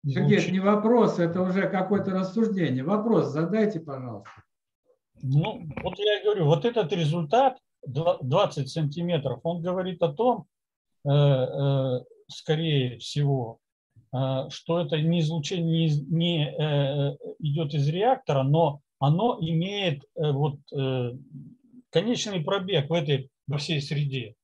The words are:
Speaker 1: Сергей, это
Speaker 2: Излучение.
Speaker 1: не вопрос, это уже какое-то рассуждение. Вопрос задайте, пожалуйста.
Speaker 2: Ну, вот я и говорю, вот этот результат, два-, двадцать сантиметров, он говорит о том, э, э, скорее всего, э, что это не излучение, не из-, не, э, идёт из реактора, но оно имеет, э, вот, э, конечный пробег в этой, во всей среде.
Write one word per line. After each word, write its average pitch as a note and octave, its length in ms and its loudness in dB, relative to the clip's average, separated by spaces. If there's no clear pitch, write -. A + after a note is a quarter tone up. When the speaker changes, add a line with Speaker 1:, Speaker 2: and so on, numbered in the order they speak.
Speaker 1:
Сергей, D3 180 0
это G3 240 4
Speaker 2:
Излучение. F3+ 60 -2
Speaker 1:
не F#3+ 80 0
вопрос, G#3 580 4
это F3 240 0
уже F#3 260 0
какое-то F#3 420 0
рассуждение. F#3 720 0
Вопрос G3+ 440 2
задайте, E3+ 520 0
пожалуйста. C3 500 -12
Speaker 2:
Ну, D#3+ 440 0
вот F#3 160 -6
я G#3 220 0
и - 40 -14
говорю, G#3 220 2
вот D#3 180 4
этот A3 280 0
результат, F3 680 2
два-, D#3+ 360 0
двадцать D3+ 480 0
сантиметров, E3 720 -2
он E3+ 200 -4
говорит F3+ 400 -4
о D#3+ 100 0
том, A3+ 340 0
э, C#3+ 40 0
э, C#3 920 2
скорее D3 680 0
всего, C3+ 600 -2
э, C3 380 -2
что E3+ 300 -4
это D#3 200 -2
не E3 200 2
излучение, E3 440 -2
не E3 220 2
из-, D3 240 2
не, E3 400 0
э, C#3+ 680 0
идёт D3+ 360 -2
из C#3+ 140 0
реактора, F3+ 540 0
но D3 380 2
оно F#3 420 2
имеет, E3+ 640 -2
э, D3+ 160 0
вот, C#3 260 0
э, B2+ 360 -2
конечный G3+ 520 0
пробег F#3 480 -2
в - 20 0
этой, D3 380 0
во C#3+ 100 -4
всей D3 240 -2
среде. C3+ 640 -4